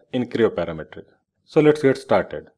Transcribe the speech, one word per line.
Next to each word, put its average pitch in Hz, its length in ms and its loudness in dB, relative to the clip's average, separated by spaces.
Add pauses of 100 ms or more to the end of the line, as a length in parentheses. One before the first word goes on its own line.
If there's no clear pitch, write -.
(120)
in 123 160 -4
Creo 110 220 2
Parametric. 82 560 -10 (400)
So - 160 2
let's 151 180 4
get 135 160 2
started. - 600 -4